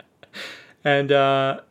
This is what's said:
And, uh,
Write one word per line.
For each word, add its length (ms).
And, 300
uh, 480